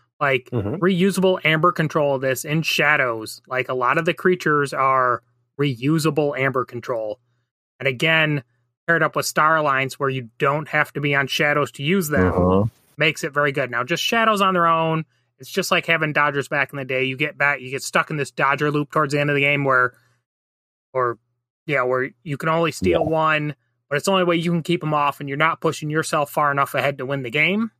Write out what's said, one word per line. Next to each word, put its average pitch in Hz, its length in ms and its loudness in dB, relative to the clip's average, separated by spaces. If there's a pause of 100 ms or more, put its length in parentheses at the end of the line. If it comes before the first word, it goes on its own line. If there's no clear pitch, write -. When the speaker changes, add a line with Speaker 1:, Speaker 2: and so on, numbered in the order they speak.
(200)
Speaker 1:
like, 135 320 0
Speaker 2:
Mm-hmm. 107 240 -2
Speaker 1:
reusable 185 680 2
Amber 160 280 2
control 147 440 0
of 131 40 -4
this 131 240 -2
in 156 180 0
Shadows. 135 840 0
Like, 127 220 -4
a 131 60 -4
lot 127 240 0
of 165 60 0
the 170 100 0
creatures 151 600 0
are 131 480 2 (360)
reusable 143 800 0
Amber 131 260 0
control. 113 540 -8 (640)
And 139 80 0
again, 156 540 2 (440)
paired 165 160 2
up 151 140 0
with 143 100 -2
Star 160 300 2
Alliance, 135 420 0
where 139 120 0
you 131 180 -6 (100)
don't 147 300 0
have 151 260 0
to 151 60 -6
be 143 140 0
on 139 140 0
Shadows 147 440 0
to 139 100 -12
use 165 260 0
them, 92 240 2
Speaker 2:
Mm-hmm. 92 360 4 (300)
Speaker 1:
makes 156 260 0
it 147 80 -6
very 143 200 0
good. 131 180 -4
Now, 120 140 -2
just 160 180 -4
Shadows 220 400 2
on 190 120 2
their 170 120 2
own, 160 380 0 (340)
it's 135 120 -20
just - 200 -4
like 175 160 0
having 160 260 0
Dodgers 143 360 0
back 143 240 -2
in 143 60 -10
the 135 60 -8
day. 131 200 -2
You 131 120 -4
get 143 220 -4
back, 143 220 0
you 127 100 -14
get 131 120 -8
stuck - 280 -2
in 156 60 -4
this 143 160 -6
Dodger 143 400 0
loop 147 180 -2
towards 147 240 0
the 147 60 0
end 147 100 0
of 143 60 2
the 139 60 0
game 143 220 2
where, 127 300 2 (1000)
or, 120 240 -2 (500)
yeah, 139 180 0
where 127 260 -2 (140)
you 143 120 -8
can 165 120 -4
only 160 240 2
steal 170 300 0
Speaker 2:
Yeah. 151 60 2
Speaker 1:
one, 156 460 2 (340)
but 143 80 -2
it's 143 100 -4
the 196 40 2
only 185 140 4
way 175 100 4
you 170 160 0
can 170 140 0
keep 175 180 -2
'em 156 120 -2
off, 143 260 0
and 143 80 -10
you're 139 100 -4
not 160 220 2
pushing 151 300 -4
yourself 156 420 0
far 147 180 2
enough 139 240 0
ahead 135 240 0
to 127 80 -8
win 139 160 -4
the 117 80 -8
game. 185 500 0